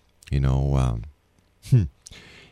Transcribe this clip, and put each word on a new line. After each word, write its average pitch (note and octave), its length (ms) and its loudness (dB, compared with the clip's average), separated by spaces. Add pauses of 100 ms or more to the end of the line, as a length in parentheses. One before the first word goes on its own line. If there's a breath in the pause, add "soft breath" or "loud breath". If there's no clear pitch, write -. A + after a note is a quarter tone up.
(320)
you C#2 80 0
know, C2+ 360 0
um, A#1+ 280 -2 (680)
hmm, A#2 140 4 (680 loud breath)